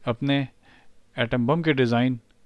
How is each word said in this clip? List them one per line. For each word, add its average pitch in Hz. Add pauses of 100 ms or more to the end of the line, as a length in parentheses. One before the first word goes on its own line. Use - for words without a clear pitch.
अपने 139 (720)
एटम 120
बम 160
के 156
डिज़ाइन 123 (260)